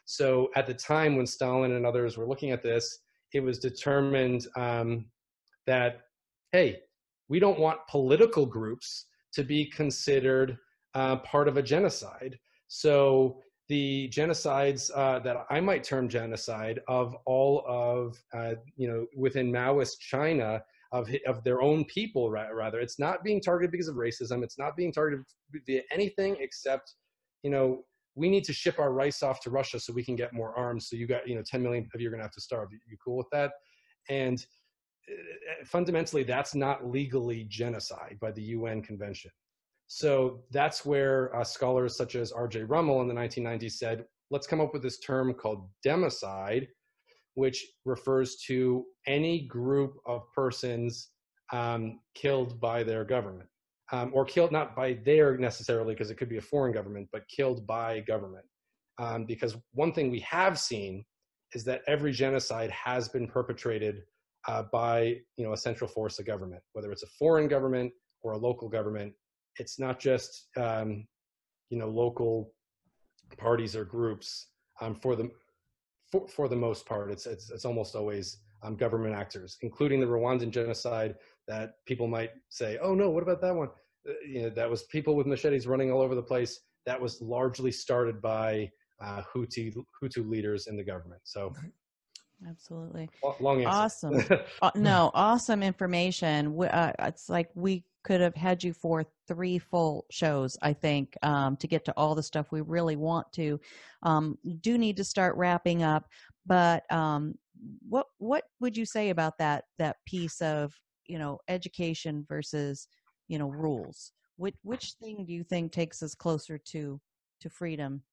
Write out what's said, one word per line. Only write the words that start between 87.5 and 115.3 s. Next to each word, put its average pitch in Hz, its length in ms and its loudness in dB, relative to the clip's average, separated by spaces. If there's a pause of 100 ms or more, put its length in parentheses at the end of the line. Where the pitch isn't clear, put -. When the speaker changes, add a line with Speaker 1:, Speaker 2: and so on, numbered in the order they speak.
Speaker 1:
started 117 500 0
by, 110 480 0 (300)
uh, 101 220 -8
Hutu, 117 520 -6 (260)
Hutu 123 280 -6
leaders 104 400 -2
in 104 80 -8
the 101 80 -6
government. 90 400 -10
So 98 280 -8 (960)
Speaker 2:
Absolutely. 165 600 -12 (140)
Speaker 1:
lo-, 139 180 -2
long 135 240 4
answer. 139 60 2
Speaker 2:
Awesome. 190 500 2
Speaker 1:
<laughs> - 420 2
Speaker 2:
Uh, 190 120 6
no, 175 400 6
awesome 214 480 4
information. 175 840 2
W-, 160 240 0
uh, 165 300 4
it's - 280 -2
like 170 260 0
we 180 300 0 (200)
could 185 160 4
have 170 140 4
had 180 280 0
you 175 100 -2
for 160 320 0 (220)
three 180 320 -2
full 165 520 0
shows, 139 520 0
I 147 100 2
think, 147 500 0
um, 143 340 2
to - 100 -4
get 160 200 0
to - 100 -2
all 151 180 4
the 156 80 0
stuff 151 300 -4
we 156 80 -2
really 160 360 0
want 160 360 -2
to. 151 280 -2 (420)
Um, 156 400 2
you 170 120 -6
do 226 240 2
need 214 200 2
to 196 60 -2
start 185 320 2
wrapping 175 460 2
up, 156 260 2 (380)
but, 175 460 6
um, 156 440 0 (520)
what, 262 180 0 (120)
what 262 260 0 (160)
would 240 160 -2
you 226 80 -2
say 214 260 0
about 160 280 0
that, 151 260 0 (140)
that 156 260 0
piece 175 360 -6
of, 151 380 -2 (280)
you 170 120 -8
know, 147 300 -6
education 165 800 -4
versus, 147 580 -4 (420)
you 160 100 -4
know, 143 100 -2
rules? 139 640 -4 (240)
Which, 190 260 -6
which 233 380 -8
thing 214 260 -12
do 170 60 -10